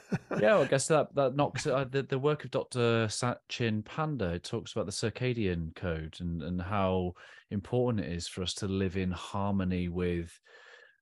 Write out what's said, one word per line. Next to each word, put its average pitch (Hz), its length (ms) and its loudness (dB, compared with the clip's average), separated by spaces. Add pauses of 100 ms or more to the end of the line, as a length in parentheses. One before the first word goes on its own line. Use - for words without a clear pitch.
(320)
Yeah, 214 240 6
well, 170 80 8
I - 20 2
guess 135 220 2
that, 151 260 4
that 139 220 2
knocks, 143 300 0
uh, 135 180 2
the, 135 180 -2
the 135 160 -2
work 147 260 0
of 127 60 -10
Doctor 117 560 2
Sachin 110 760 -2
Panda 113 560 -2
talks - 340 -6
about 107 120 -2
the 95 80 -6
circadian 101 800 -2
code 80 460 -4
and, 85 220 -4
and 90 180 -4
how 92 540 0 (360)
important 117 540 0
it 76 80 -6
is 85 160 -6
for - 140 -6
us 87 140 -4
to - 120 -4
live 95 300 0
in 92 120 0
harmony 92 800 0
with 87 500 -2 (640)